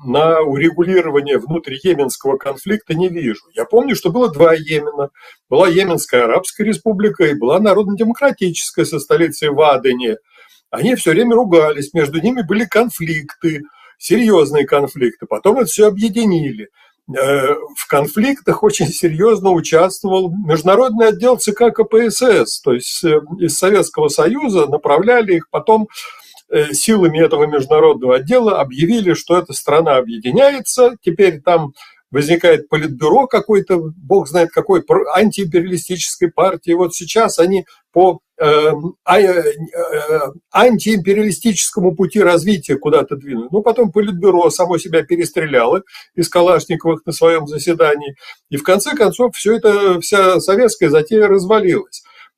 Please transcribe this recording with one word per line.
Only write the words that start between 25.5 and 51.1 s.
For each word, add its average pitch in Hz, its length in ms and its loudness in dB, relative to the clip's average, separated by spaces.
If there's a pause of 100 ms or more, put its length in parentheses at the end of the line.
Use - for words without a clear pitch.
э, 151 240 -2
силами 165 460 0
этого 151 260 2
международного 147 720 2
отдела, 202 440 0
объявили, 170 520 0
что 175 240 0
эта 170 160 -4
страна 147 440 0
объединяется, 208 1080 0
теперь 170 380 0
там 160 320 0 (380)
возникает 156 580 2
политбюро 156 580 0
какой-то, 196 520 0 (180)
бог 175 300 0
знает 170 240 0
какой, 165 320 0
пр-, 127 320 0
антиимпериалистической 180 1160 -2
партии. 170 420 -2
Вот 170 200 -2
сейчас 208 460 -2
они 180 260 2 (280)
по, 180 260 4 (180)
э, 151 340 2 (340)
а, 180 160 4
э, 196 40 4 (180)
э, 156 760 -4 (320)
антиимпериалистическому 202 1400 0
пути 196 260 0
развития 175 560 0
куда-то 147 380 0
двинули. 131 360 -10
Ну, 202 100 -2
потом 226 300 0
политбюро 180 580 2
само 175 280 -2
себя 165 260 -2
перестреляло 160 800 -2 (320)
из 165 140 -4
Калашниковых 165 760 0
на 160 80 -8
своем 165 340 2
заседании. 147 680 -2 (340)
И 143 80 -6
в 143 60 -8
конце 202 320 0
концов 220 400 0
все 214 200 0
это, 202 460 2
вся 185 400 2
советская 202 480 0
затея 156 400 2